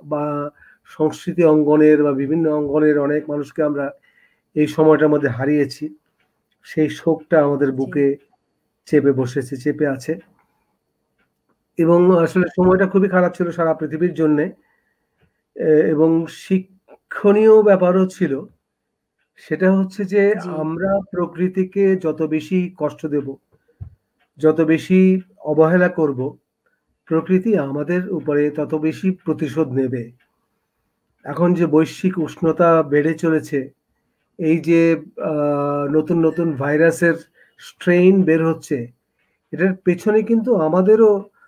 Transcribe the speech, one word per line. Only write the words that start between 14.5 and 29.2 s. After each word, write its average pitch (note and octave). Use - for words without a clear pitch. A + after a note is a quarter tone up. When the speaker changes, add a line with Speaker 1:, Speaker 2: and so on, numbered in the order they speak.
Speaker 1:
এ-, D#3+
এবং E3
শিক্ষণীয় G#3
ব্যাপারও F#3
ছিল। D#3
সেটা F#3
হচ্ছে F#3+
যে G3+
Speaker 2:
জি। F3+
Speaker 1:
আমরা E3
প্রকৃতিকে F#3
যত D#3+
বেশি E3
কষ্ট D3+
দেব, C#3
যত D#3
বেশি F#3
অবহেলা D#3+
করব, D3+
প্রকৃতি F#3
আমাদের D3
উপরে D3
তত D3
বেশি D#3
প্রতিশোধ D3+